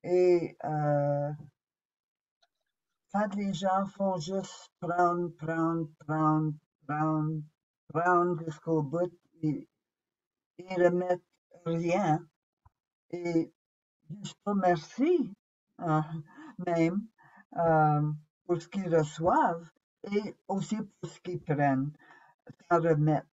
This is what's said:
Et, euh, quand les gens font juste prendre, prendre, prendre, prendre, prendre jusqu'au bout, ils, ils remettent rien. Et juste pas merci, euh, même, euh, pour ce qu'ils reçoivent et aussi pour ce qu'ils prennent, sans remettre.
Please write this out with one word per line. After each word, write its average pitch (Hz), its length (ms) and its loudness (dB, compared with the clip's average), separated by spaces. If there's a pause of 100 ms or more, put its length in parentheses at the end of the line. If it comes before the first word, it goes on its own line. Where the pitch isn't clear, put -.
Et, 175 600 4
euh, 147 680 0 (1800)
quand 202 240 -2
les 202 180 -4
gens 190 340 0
font 196 320 -2
juste 185 500 -8 (100)
prendre, 175 560 0
prendre, 165 540 -2 (160)
prendre, 156 480 2 (340)
prendre, 156 540 -2 (460)
prendre 175 580 2
jusqu'au 160 380 -2
bout, 170 280 -2 (300)
ils, 151 260 -4 (920)
ils 180 260 -2
remettent 180 400 2 (420)
rien. 170 580 0 (840)
Et 170 420 -2 (720)
juste - 220 -14
pas 202 100 -2
merci, 196 800 0 (480)
euh, 156 200 2 (640)
même, 170 360 0 (560)
euh, 151 540 4 (340)
pour 170 160 -2
ce - 60 -18
qu'ils 185 280 -2
reçoivent 170 720 0 (420)
et 208 240 -2 (120)
aussi 196 300 -4
pour - 320 -10
ce - 120 -20
qu'ils 180 200 -8
prennent, 143 500 0 (760)
sans 165 120 4
remettre. 156 520 2